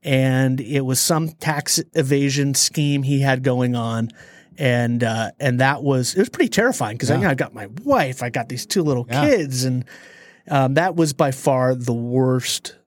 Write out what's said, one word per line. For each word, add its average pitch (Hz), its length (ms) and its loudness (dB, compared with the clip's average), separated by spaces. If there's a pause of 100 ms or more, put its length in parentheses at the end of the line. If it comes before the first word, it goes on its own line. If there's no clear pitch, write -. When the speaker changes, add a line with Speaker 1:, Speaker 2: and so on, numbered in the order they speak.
Speaker 1:
and 131 580 2
it 139 200 -2
was 131 180 -2
some 160 300 0
tax 156 520 -4 (140)
evasion 139 580 0
scheme 143 480 0
he 135 200 0
had 131 200 2
going 123 340 0
on. 113 340 -2 (500)
And, 120 440 2
uh, 113 360 -2
and 123 220 0
that 135 200 2
was, 131 320 0
it - 60 -4
was 208 100 2
pretty 285 200 0
terrifying 196 500 0
'cause - 100 -2
I, 143 60 4
Speaker 2:
Yeah. - 60 0
Speaker 1:
you 202 40 0
know, 165 60 2
I - 20 2
got 131 220 -4
my 104 120 -12 (160)
wife, 202 380 0
I 123 80 -4
got 120 200 -6
these 123 180 -10
two 185 160 0
little 127 260 0
Speaker 2:
Yeah. 135 160 0
Speaker 1:
kids, 143 380 0
and, 127 200 -2 (640)
um, 135 280 2
that 170 200 2
was 160 180 2
by 139 180 0
far 131 420 2
the 123 200 -4
worst 123 800 -2 (120)